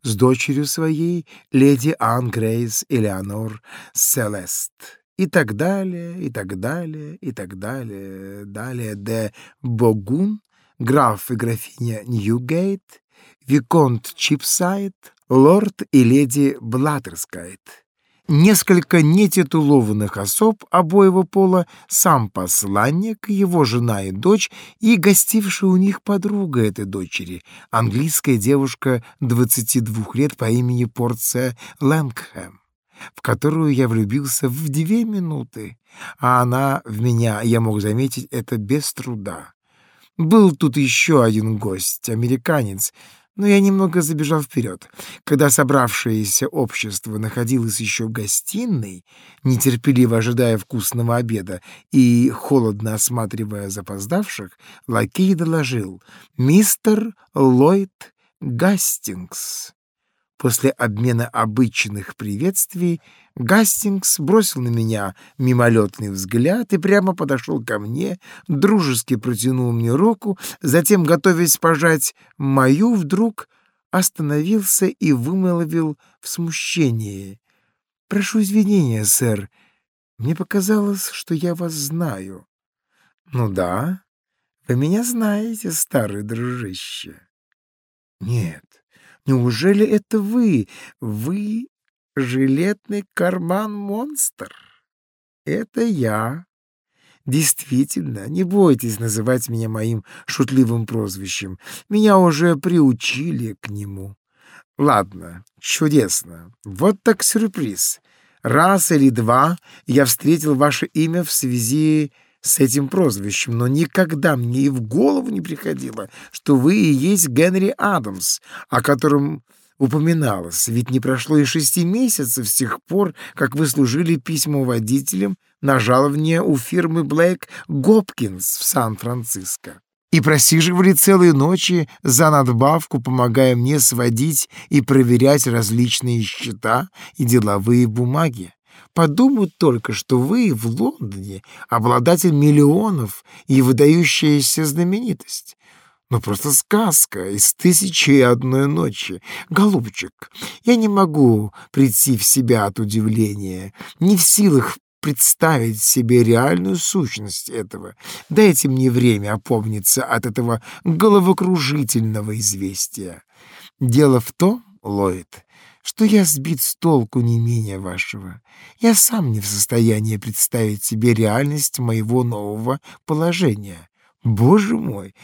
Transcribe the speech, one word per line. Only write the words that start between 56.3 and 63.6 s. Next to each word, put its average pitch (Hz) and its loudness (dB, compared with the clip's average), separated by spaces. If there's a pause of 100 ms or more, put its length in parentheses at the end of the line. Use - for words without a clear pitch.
«Мистер 208 2 (180)
Ллойд 147 2 (260)
Гастингс». 120 -4 (640)
После 135 0
обмена 117 -2
обычных 110 -2
приветствий 170 -4 (360)
Гастингс 196 0